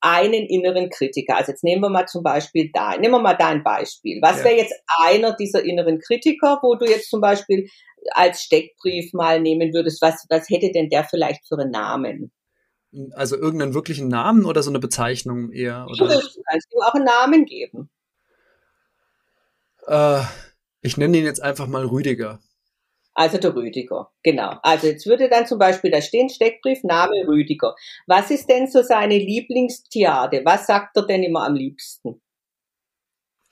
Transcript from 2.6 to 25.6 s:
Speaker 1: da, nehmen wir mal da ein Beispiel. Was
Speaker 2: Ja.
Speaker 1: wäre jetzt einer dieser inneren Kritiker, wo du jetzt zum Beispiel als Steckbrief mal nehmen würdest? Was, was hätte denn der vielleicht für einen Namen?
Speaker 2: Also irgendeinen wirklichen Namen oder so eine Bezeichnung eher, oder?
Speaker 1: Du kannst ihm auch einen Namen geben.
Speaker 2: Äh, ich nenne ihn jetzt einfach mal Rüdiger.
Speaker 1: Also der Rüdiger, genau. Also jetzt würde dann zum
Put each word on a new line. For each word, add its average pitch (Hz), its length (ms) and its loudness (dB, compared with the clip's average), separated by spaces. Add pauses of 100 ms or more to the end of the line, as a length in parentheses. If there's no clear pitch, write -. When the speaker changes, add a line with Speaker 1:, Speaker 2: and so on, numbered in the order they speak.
Speaker 1:
da, 92 240 -2
nehmen 233 160 2
wir 240 80 4
mal 190 120 2
da 160 140 2
ein 156 160 -2
Beispiel. - 560 -6
Was 160 200 4
Speaker 2:
Ja. - 40 4
Speaker 1:
wäre 233 120 4
jetzt - 180 0 (280)
einer 220 320 4
dieser 202 300 -2
inneren 170 340 0
Kritiker, 285 640 0
wo 240 120 4
du 240 100 -2
jetzt 220 240 2
zum 214 140 -4
Beispiel 202 460 0 (420)
als 175 320 2
Steckbrief 170 720 -2
mal 165 260 2
nehmen 160 320 0
würdest? 165 300 -2
Was, 160 260 0
was 160 220 0
hätte 180 220 0
denn 156 180 -2
der 151 140 0
vielleicht 151 440 -4
für 151 100 -6
einen 139 120 -4
Namen? 110 640 -8 (800)
Speaker 2:
Also 139 220 -4
irgendeinen 147 380 -2
wirklichen 143 340 -6
Namen 180 360 4
oder 156 180 0
so 139 80 -4
eine 139 80 -2
Bezeichnung 123 760 -6
eher, 123 380 -8
oder? 370 160 2
Speaker 1:
Du 277 440 -2
kannst 320 220 -6
ihm 466 100 -2
auch 415 120 2
einen 285 100 0
Namen 262 400 4
geben. - 460 -12 (2000)
Speaker 2:
Äh, 147 360 2 (580)
ich 123 160 -6
nenne 160 220 2
ihn 160 60 0
jetzt 147 180 -6
einfach 139 240 -6
mal 131 200 -4
Rüdiger. 123 540 -4 (760)
Speaker 1:
Also 156 220 0
der 170 160 0
Rüdiger, 120 560 -8 (140)
genau. 120 380 0
Also 160 260 2
jetzt 151 180 -4
würde 247 220 4
dann 233 180 2
zum 233 140 -2